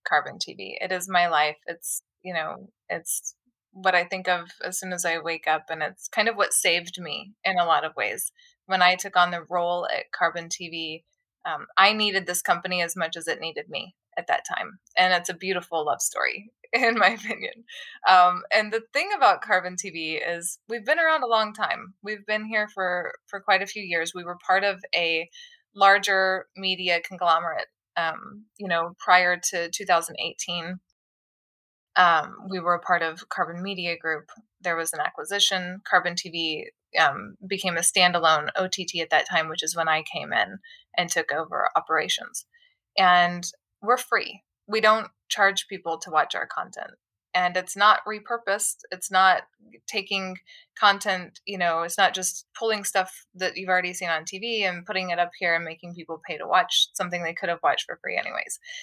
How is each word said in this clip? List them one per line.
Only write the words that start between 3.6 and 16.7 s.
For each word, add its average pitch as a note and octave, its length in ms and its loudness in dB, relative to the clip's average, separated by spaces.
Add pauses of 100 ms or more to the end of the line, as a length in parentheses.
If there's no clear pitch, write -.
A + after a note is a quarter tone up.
what F#3+ 220 0
I F3 100 4
think F#3 240 -8
of F3 220 0 (160)
as F#3 140 -6
soon F#3 120 -8
as F3 140 -4
I E3 140 -2
wake E3 280 -6
up, D#3 220 0
and D#3+ 140 -6
it's - 240 -8
kind G#3+ 200 0
of A3+ 80 0
what G3+ 180 0
saved F3 460 0
me E3+ 340 -12 (120)
in F#3 140 2
a F3 60 4
lot D#3 200 4
of D#3 100 -8
ways. - 360 -4 (340)
When F#3 160 2
I F3+ 140 6
took F#3+ 200 -6
on F3 140 6
the E3+ 180 -6
role F3 480 0
at - 160 -6
Carbon E3+ 380 -2
T F3 200 -10
V, D#3+ 340 -8 (420)
um, D#3 220 -8 (100)
I G3+ 160 8
needed G#3 320 -2
this F3+ 160 -4
company F3+ 400 0
as E3+ 140 -4
much E3+ 200 -4
as E3 120 -12
it E3 120 -4
needed D3+ 300 -8
me D#3 240 -10 (240)
at - 100 -4
that - 180 0
time. - 340 -8 (180)
And F#3 160 6
it's F3 160 0
a F3+ 60 -6
beautiful F3 500 -4
love D3 160 0
story, C#2+ 480 -4 (120)
<laughs> - 120 -8